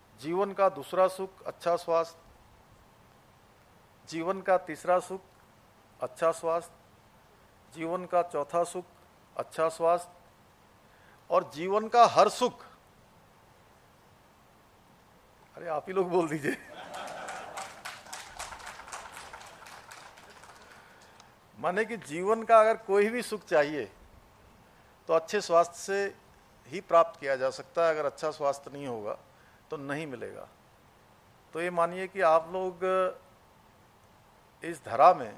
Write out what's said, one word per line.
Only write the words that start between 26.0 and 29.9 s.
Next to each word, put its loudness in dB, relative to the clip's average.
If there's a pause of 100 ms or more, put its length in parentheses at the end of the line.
ही -10
प्राप्त 4
किया -2
जा 0
सकता -2
है। 4
अगर -2
अच्छा -4
स्वास्थ्य -4
नहीं -12
होगा, -8 (520)
तो -8
नहीं -6